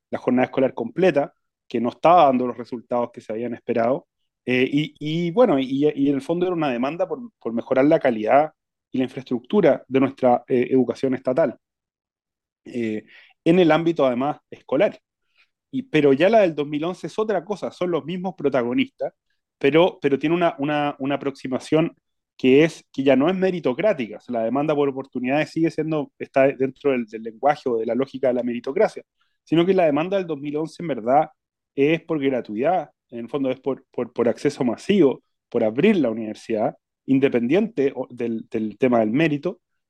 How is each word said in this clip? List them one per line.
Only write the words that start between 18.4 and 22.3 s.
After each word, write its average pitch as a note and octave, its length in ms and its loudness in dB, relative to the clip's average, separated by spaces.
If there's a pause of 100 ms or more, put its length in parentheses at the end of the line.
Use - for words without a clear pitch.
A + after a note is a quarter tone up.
pero, D#3 440 2
pero C#3 180 0
tiene D#3 160 0
una, F3 240 0
una, D3 400 -2
una C#3 160 -4
aproximación C#3 800 -4 (420)